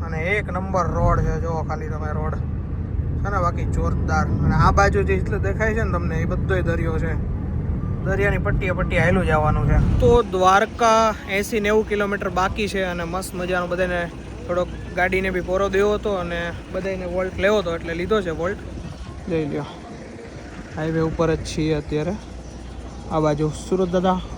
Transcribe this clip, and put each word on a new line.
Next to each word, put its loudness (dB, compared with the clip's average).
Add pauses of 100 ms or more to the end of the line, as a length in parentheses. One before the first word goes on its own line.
અને -4
એક 0
નંબર 0
રોડ 4
છે. 0
જો -2
ખાલી -4
તમે -4
રોડ -2
છે -2
ને, 2
બાકી 2
જોરદાર. 2
અને 2
આ 6
બાજુ 6
જે 2
એટલું 0
દેખાય 0
છે 0
ને 0
તમને, 0
એ 0
બધોય 0
દરિયો 0
છે. 0 (920)
દરિયાની 2
પટ્ટીએ 0
પટ્ટી 0
હાલ્યું 4
જવાનું 4
છે. 4
તો 8
દ્વારકા 4 (140)
એંસી -2
નેવું 2
કિલોમીટર -2
બાકી 0
છે -2
અને -4
મસ્ત -6
મજાનો -2
બધાને -2 (380)
થોડોક 0 (280)
ગાડીને 2
બી -2
પોરો 0
દેવો 2
હતો -2
અને -4 (200)
બધાને -4
વોલ્ટ -4
લેવો 4
હતો, -2
એટલે -6
લીધો 0
છે -4
વોલ્ટ. -4 (720)
લઈ 0
લ્યો. -4 (1120)
હાઈવે -2
ઉપર 2
જ -4
છીએ 0
અત્યારે. -2 (1000)
આ 0
બાજુ 2 (180)
સુરત 2
દાદા 2 (180)